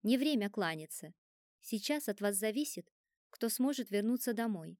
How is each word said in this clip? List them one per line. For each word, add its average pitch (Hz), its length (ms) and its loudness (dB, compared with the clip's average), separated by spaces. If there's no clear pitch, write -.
Не 233 160 4
время 247 320 2
кланяться. 160 640 -4
Сейчас - 480 -2
от 202 100 -4
вас 202 160 2
зависит, 220 560 -2
кто - 180 -2
сможет 262 420 0
вернуться 226 440 2
домой. 185 460 -4